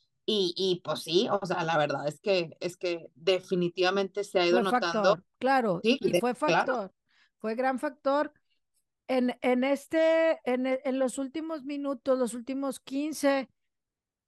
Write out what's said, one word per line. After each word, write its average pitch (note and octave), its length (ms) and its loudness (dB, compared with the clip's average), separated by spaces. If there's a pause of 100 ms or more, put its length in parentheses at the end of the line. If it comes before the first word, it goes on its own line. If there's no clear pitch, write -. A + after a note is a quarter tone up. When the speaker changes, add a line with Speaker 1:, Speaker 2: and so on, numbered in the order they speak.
(260)
Speaker 1:
Y, G3 300 0
y, F3+ 280 0
pues, D#3 180 -6
sí, F3 280 2
o G3 140 -2
sea, E3+ 200 -2
la E3 140 0
verdad C#3+ 280 0
es D3+ 140 -8
que, F3+ 400 -2
es F3 160 -6
que E3+ 380 -6
definitivamente F#3 1080 0
se G3 160 -2
ha F3 80 4
ido F3 120 4
Speaker 2:
Fue A#3 40 2
Speaker 1:
notando. G#3 400 0
Speaker 2:
factor, G3 220 2 (140)
claro, A#3+ 440 2
Speaker 1:
Sí, A#3 160 4
Speaker 2:
y F3+ 140 0
Speaker 1:
de-, F3 80 4
Speaker 2:
fue - 140 0 (100)
Speaker 1:
claro. F#3 220 2
Speaker 2:
factor, A3 260 -4 (460)
fue A3 160 -4
gran B3+ 240 0
factor. D4 540 -2 (760)
En, B3 340 0
en B3 220 2
este, D#4+ 800 2
en, B3+ 220 -2
en C4 340 -2
los B3+ 180 -2
últimos D4+ 460 -6
minutos, C#4 540 -2
los A#3 160 -2
últimos C4+ 460 -6
quince, C4+ 680 -2 (800)